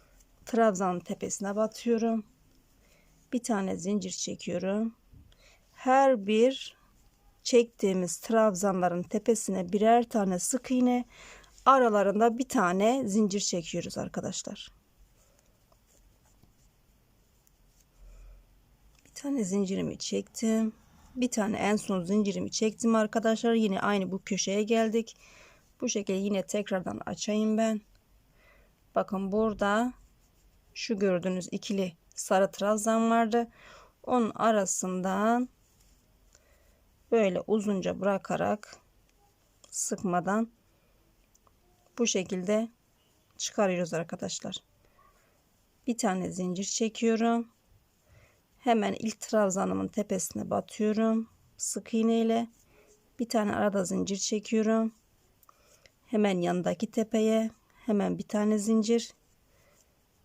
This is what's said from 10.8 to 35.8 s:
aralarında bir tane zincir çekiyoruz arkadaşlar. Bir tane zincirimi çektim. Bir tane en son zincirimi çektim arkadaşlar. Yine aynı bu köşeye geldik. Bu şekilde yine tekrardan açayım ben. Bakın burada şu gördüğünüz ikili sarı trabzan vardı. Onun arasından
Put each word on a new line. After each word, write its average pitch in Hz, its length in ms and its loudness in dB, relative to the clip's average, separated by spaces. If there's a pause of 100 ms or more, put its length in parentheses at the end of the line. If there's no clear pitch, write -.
aralarında 226 720 6
bir 254 120 -4
tane 220 580 2
zincir 202 320 2
çekiyoruz 175 580 -4
arkadaşlar. - 760 -8 (4000)
Bir - 80 -20
tane 277 300 -4
zincirimi 185 540 -2
çektim. 220 760 -2 (420)
Bir 247 160 0
tane 202 260 -2
en 202 180 2
son 196 280 -2
zincirimi 196 480 0
çektim 220 440 0
arkadaşlar. 220 580 2
Yine 220 260 2
aynı 196 320 0
bu 185 120 -6
köşeye 196 400 -2
geldik. 226 540 0 (640)
Bu - 80 -2
şekilde 202 280 -2
yine 196 260 0
tekrardan 208 600 -4
açayım 214 520 0
ben. 220 240 0 (1160)
Bakın 190 360 -2
burada 214 600 0 (800)
şu - 260 -4
gördüğünüz 185 520 0
ikili 196 420 -4 (220)
sarı 190 360 2
trabzan 220 580 0
vardı. 233 380 2 (560)
Onun 247 320 0
arasından 202 1120 0 (1600)